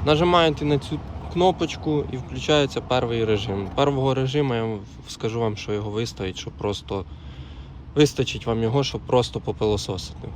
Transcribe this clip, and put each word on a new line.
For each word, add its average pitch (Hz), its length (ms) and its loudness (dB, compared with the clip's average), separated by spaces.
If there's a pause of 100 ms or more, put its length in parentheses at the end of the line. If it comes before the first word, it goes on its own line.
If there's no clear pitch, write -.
Нажимаєте 160 600 6
на 147 140 4
цю 143 220 -4 (340)
кнопочку 165 760 2
і 131 40 -6
включається 131 640 2
перший 117 440 0
режим. 98 500 0
Первого 135 400 4
режиму, 131 400 2
я 113 80 0
вам 110 180 -2 (280)
скажу 117 320 -4
вам, 110 160 0
що 104 160 -6
його 104 180 -2
виставить, 104 480 -4
щоб - 140 -8
просто... 101 520 -4 (920)
вистачить 139 520 2
вам 113 160 0
його, 123 220 2
щоб 110 160 -4
просто 120 400 2
попилососити. - 960 -2